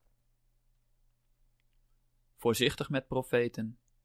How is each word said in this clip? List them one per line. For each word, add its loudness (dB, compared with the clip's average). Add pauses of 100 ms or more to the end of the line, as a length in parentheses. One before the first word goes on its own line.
(2250)
Voorzichtig 2
met -4
profeten. -2 (280)